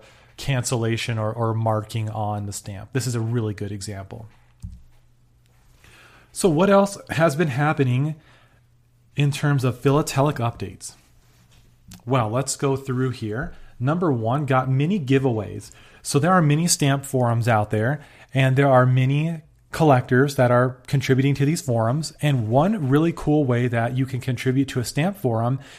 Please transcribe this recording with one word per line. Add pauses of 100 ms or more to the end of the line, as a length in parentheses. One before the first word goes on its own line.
(380)
cancellation
or,
or
marking
on
the
stamp.
This
is
a
really
good
example. (2000)
So
what
else (120)
has
been
happening (1000)
in
terms
of
philatelic
updates? (1120)
Well,
let's
go
through
here. (260)
Number
one,
got
mini
giveaways. (320)
So
there
are
many
stamp
forums
out
there, (320)
and
there
are
many (300)
collectors
that
are (100)
contributing
to
these
forums.
And
one
really
cool
way
that
you
can
contribute
to
a
stamp
forum (200)